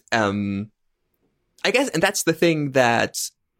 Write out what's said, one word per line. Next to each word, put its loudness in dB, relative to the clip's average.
um, -2
I 2
guess, 0
and -2
that's -2
the 2
thing 0
that 0